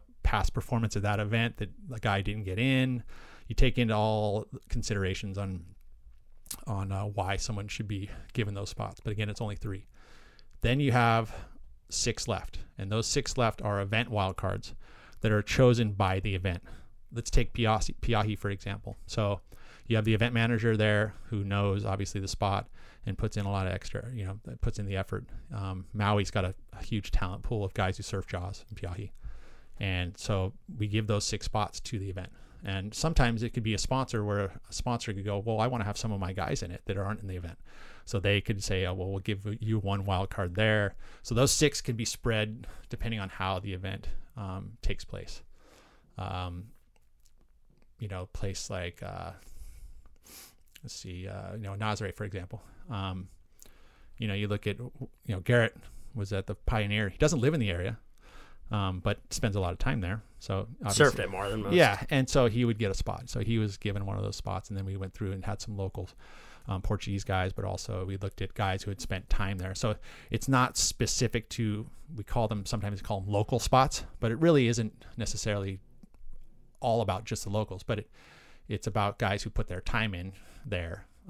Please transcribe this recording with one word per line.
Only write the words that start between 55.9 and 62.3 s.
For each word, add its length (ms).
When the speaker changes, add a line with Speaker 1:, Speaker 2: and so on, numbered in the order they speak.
Speaker 1:
was 180
at 140
the 80
Pioneer. 540
He 100
doesn't 220
live 140
in 60
the 100
area, 280
um, 300
but 180
spends 260
a 40
lot 120
of 60
time 220
there. 220
So 300
Speaker 2:
Surfed 40
Speaker 1:
obviously 380
Speaker 2:
it 60
more 180
than 140
most. 120
Speaker 1:
Yeah, 360
and 180
so 180